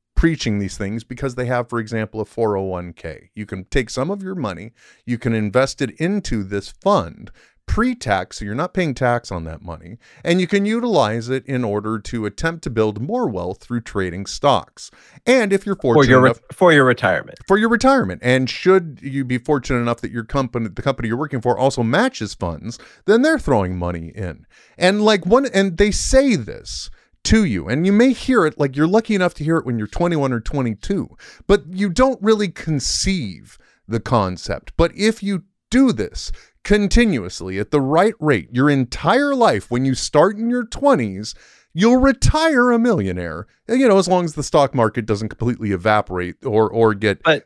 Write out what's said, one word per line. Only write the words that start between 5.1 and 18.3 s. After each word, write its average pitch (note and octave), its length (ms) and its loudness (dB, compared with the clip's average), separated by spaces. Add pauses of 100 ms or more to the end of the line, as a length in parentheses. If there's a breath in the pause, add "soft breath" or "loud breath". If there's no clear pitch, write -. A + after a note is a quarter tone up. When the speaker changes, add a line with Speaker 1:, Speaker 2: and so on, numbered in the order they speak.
Speaker 1:
can A#2 160 -2
invest A2 480 0
it B2+ 80 -2 (100)
into E3+ 440 -2
this G2 260 -8
fund C3+ 600 -2 (340 soft breath)
pre-tax, B2+ 720 -2
so G#2+ 80 -10
you're G2+ 80 -8
not D#3 200 -6
paying E3 200 -2
tax A#2+ 380 -2
on E2+ 140 -8
that D#2+ 160 -14
money, E2+ 360 -16 (260 soft breath)
and F3 180 2
you F3 60 -2
can G3+ 180 0
utilize D3+ 640 0
it C3 160 -4
in B2+ 180 -4
order G#2+ 340 -4
to G#2+ 280 -6
attempt E3 360 -6
to - 80 -8
build G#2+ 320 0
more A3 260 -4
wealth F#2 360 -6
through A#2+ 160 -6
trading F#2+ 460 -6
stocks. - 680 -2 (340 soft breath)
And A#3 280 4
if G3 120 0
you're G3 120 -2
Speaker 2:
For B2 180 2
Speaker 1:
fortunate C#3 160 6
Speaker 2:
your C3 100 6
re-, B2+ 100 6
Speaker 1:
enough - 100 -6 (100)
Speaker 2:
for F3 220 4
your C#3+ 100 6
retirement. A2+ 640 0
Speaker 1:
For G3 100 4
your A3 120 2
retirement. A#3 520 2
And B2+ 280 2